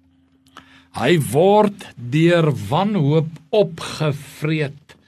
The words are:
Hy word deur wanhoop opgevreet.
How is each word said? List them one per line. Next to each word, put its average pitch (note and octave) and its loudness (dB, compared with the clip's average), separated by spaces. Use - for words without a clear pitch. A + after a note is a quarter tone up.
Hy C#3+ 0
word G3+ 2
deur D#3 2
wanhoop D#3+ 0
opgevreet. D#3 -4